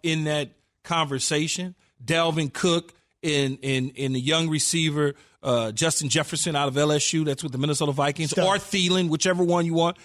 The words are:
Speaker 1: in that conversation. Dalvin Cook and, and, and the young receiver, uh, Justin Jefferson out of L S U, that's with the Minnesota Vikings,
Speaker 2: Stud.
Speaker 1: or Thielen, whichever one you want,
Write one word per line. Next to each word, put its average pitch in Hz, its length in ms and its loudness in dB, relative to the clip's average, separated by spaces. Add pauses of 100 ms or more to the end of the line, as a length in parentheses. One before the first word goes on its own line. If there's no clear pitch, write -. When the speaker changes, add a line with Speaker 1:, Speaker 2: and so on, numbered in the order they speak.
Speaker 1:
in 160 220 0
that 151 240 -2 (340)
conversation. 160 920 -2 (280)
Dalvin 160 480 0
Cook 170 420 0 (300)
and, 139 400 0
and, 135 340 -2
and 135 160 -2
the 127 60 -2
young 156 300 0
receiver, 151 680 0 (260)
uh, 117 300 0
Justin 156 380 0
Jefferson 156 480 -2
out 143 100 2
of 131 100 -2
L 151 140 4
S 147 220 0
U, 156 100 2
that's 139 180 -2
with 139 120 -8
the 127 40 -6
Minnesota 147 360 0
Vikings, 143 380 -2
Speaker 2:
Stud. 180 140 2
Speaker 1:
or 190 100 4
Thielen, 185 520 2
whichever 175 360 2
one 175 220 2
you 165 100 0
want, 170 300 2